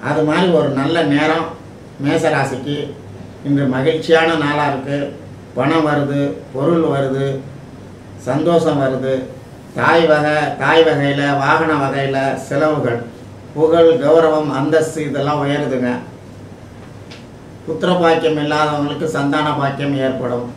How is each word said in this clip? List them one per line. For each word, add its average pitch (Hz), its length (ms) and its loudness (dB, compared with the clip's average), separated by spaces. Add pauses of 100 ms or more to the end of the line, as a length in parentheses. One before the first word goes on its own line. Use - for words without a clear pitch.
அது 156 200 0
மாதிரி 180 180 2 (100)
ஒரு 135 120 2 (100)
நல்ல 156 180 0 (160)
நேரம் 156 320 2 (600)
மேச 160 180 2 (100)
ராசிக்கு 135 420 -2 (720)
இன்று 139 160 2 (100)
மகிழ்ச்சியான 160 680 2
நாளா 147 280 0
இருக்கு. 139 280 -4 (580)
பணம் 151 320 2
வருது, 143 300 0 (360)
பொருள் 160 300 2 (100)
வருது, 135 320 0 (1000)
சந்தோஷம் 156 540 2
வருது. 131 320 0 (640)
தாய் 160 320 4
வகை, 151 260 4 (260)
தாய் 160 260 6
வகையில, 143 340 2 (200)
வாகன 160 300 2 (120)
வகையில 135 340 -2 (300)
செலவுகள், 139 520 0 (540)
புகழ், 165 360 6 (140)
கௌரவம், 156 540 4
அந்தஸ்து 156 500 0
இதெல்லாம் 143 380 -2
உயருதுங்க. 131 440 0 (1800)
புத்திர 165 240 -2 (140)
பாக்கியம் 160 400 2
இல்லாதவங்களுக்கு 147 720 -2
சந்தான 147 460 0
பாக்கியம் 139 440 -2
ஏற்படும். 123 400 -4 (100)